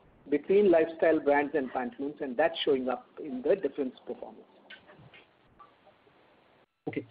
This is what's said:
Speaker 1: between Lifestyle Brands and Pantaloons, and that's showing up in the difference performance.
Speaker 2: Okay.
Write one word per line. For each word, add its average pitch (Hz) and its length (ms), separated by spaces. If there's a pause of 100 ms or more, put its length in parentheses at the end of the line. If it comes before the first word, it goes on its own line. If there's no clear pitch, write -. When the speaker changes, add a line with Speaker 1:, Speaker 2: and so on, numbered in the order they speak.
(300)
Speaker 1:
between 190 420
Lifestyle 160 480
Brands 143 360
and 135 180
Pantaloons, 135 480
and 127 160
that's 160 260
showing 131 240
up - 200 (140)
in 131 200
the 151 140
difference 139 400 (100)
performance. 113 400 (2500)
Speaker 2:
Okay. 120 240